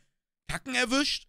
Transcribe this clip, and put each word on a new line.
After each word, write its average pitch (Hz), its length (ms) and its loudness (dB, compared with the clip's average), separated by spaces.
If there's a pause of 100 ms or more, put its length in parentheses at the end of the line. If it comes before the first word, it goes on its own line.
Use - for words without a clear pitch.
(480)
Kacken - 280 -6
erwischt. 254 540 0